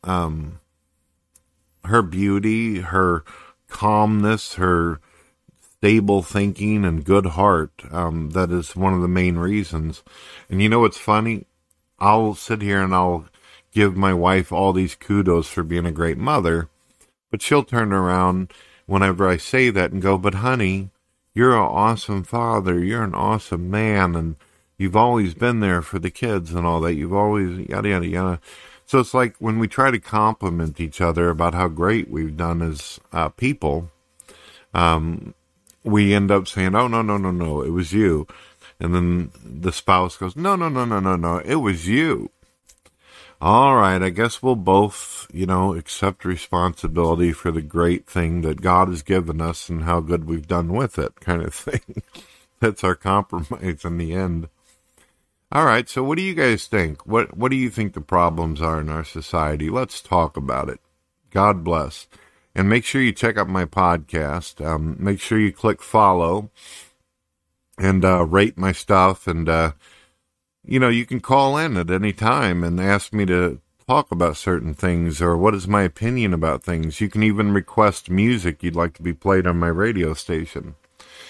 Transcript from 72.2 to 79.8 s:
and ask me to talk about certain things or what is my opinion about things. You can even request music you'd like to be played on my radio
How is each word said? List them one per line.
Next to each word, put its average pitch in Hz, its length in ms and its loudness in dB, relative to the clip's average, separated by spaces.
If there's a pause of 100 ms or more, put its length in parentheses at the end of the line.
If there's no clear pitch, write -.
and 85 160 -2
ask 98 340 0
me 104 140 0
to 90 320 2 (280)
talk 139 240 0
about 85 240 0
certain 80 380 -4
things 85 480 -2
or 85 160 2
what 101 180 4
is 92 120 -6
my 101 160 2
opinion 110 500 -2
about 80 300 -2
things. 80 360 -4
You 107 80 -2
can 107 160 -2
even 104 300 2
request 101 560 0
music 95 520 0
you'd 85 140 -4
like 85 200 -2
to - 80 -14
be 85 100 -4
played 95 340 0
on 87 100 2
my 85 120 0
radio 87 440 0